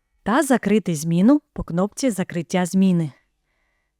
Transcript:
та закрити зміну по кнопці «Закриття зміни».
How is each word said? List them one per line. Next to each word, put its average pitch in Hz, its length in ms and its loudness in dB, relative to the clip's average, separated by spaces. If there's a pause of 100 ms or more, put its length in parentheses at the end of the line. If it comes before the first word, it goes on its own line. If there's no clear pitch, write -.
(240)
та 254 200 0
закрити 214 520 0
зміну 175 460 2 (120)
по 170 100 -10
кнопці 196 460 -4
«Закриття 180 560 -4
зміни». 175 460 2 (880)